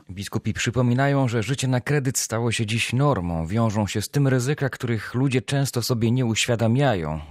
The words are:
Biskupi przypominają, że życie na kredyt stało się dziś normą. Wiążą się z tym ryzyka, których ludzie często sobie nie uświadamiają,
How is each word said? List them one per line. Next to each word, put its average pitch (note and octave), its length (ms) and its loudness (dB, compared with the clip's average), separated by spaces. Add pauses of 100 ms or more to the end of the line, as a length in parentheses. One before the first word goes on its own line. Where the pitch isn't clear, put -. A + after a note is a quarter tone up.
(100)
Biskupi G2 420 -4
przypominają, B2+ 760 2
że A2 140 0
życie C3 260 -2
na B2+ 120 2
kredyt C#3 380 -2
stało A2+ 340 -2
się A2 140 0
dziś A2 260 -2
normą. F2 540 0
Wiążą G#2+ 400 0
się G#2 160 -2
z - 60 -6
tym C#3+ 200 2
ryzyka, C3 400 0
których A#2+ 460 -4
ludzie B2+ 280 2
często C#3 400 -2
sobie A2+ 280 2
nie B2+ 160 2
uświadamiają, A2+ 920 2 (100)